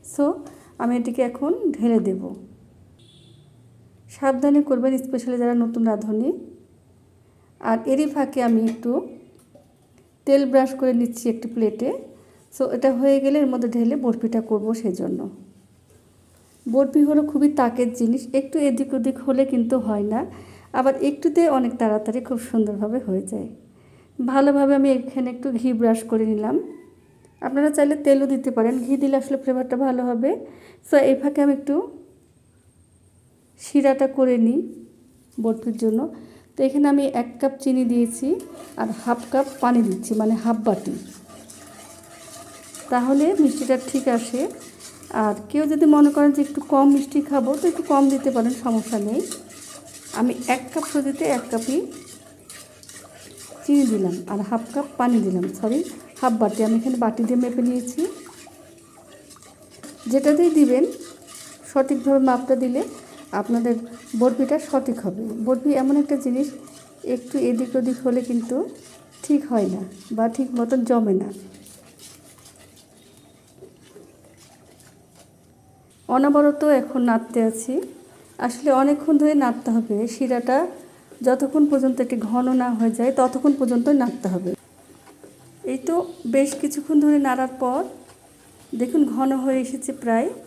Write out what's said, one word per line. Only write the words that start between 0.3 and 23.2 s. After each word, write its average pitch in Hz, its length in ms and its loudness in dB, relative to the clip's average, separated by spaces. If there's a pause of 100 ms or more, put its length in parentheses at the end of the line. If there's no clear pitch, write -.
আমি 240 180 0
এটিকে 240 300 -4
এখন 277 220 -4 (240)
ঢেলে 226 320 2
দেব। 185 140 -2 (1900)
সাবধানে 277 540 2
করবেন, 262 220 2 (100)
especially 254 420 -6
যারা 240 200 2
নতুন 233 260 -2
রাঁধুনি। 214 400 -2 (1400)
আর 226 80 2 (140)
এরই 285 220 2
ফাঁকে 269 340 -2
আমি 226 140 4 (100)
একটু 240 200 -6 (1400)
তেল 277 140 6 (100)
ব্রাশ 262 280 4
করে 262 220 2
নিচ্ছি - 320 -4
একটি 226 200 -8
প্লেটে। 220 360 -2 (680)
So - 80 -2 (120)
এটা 254 140 2 (100)
হয়ে 277 240 4
গেলে 277 200 2
এর 269 100 2
মধ্যে 240 220 -2
ঢেলে 233 200 2 (100)
বরফিটা 226 440 0
করবো 214 220 -2 (100)
সেজন্য। - 380 -4 (1500)
বরফি 269 440 4
হলো 302 120 4 (100)
খুবই 285 180 4 (100)
তাকের 247 300 2 (100)
জিনিস, 240 220 2 (180)
একটু 269 180 -4 (100)
এদিক 269 300 0
ওদিক 262 280 -2
হলে 269 180 2 (100)
কিন্তু 240 220 0 (120)
হয় 208 260 0
না, 226 60 0 (600)
আবার 262 140 4 (160)
একটুতে 302 320 2 (160)
অনেক 240 240 0
তাড়াতাড়ি 214 380 0 (100)
খুব 240 100 -4 (100)
সুন্দরভাবে 214 580 0
হয়ে 190 240 -2